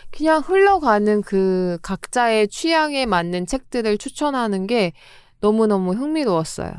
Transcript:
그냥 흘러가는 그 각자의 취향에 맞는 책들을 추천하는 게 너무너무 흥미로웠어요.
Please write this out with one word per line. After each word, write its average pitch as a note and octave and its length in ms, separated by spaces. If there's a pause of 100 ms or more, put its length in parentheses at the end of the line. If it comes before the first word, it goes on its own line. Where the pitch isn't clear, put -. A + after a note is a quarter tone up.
(120)
그냥 D#4 320
흘러가는 C#4 800
그 F#3 600
각자의 A3 680
취향에 D4+ 580
맞는 F3+ 400
책들을 A3 520
추천하는 A#3 680
게 G#3 240 (480)
너무너무 G#3 520
흥미로웠어요. B3 880